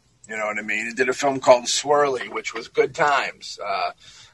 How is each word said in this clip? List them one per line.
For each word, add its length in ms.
You 100
know 100
what 120
I 40
mean? 240
He 80
did 160
a 20
film 260
called 280
Swirly, 640
which 220
was 140
good 260
times. 680
Uh, 260